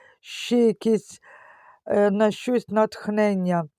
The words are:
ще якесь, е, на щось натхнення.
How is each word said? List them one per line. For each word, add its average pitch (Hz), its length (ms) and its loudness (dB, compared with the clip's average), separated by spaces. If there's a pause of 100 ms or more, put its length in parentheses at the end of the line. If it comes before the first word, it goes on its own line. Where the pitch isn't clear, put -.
(200)
ще - 380 -4
якесь, 220 600 0 (680)
е, 208 240 2
на 208 200 2
щось - 380 -4
натхнення. 202 1000 0 (100)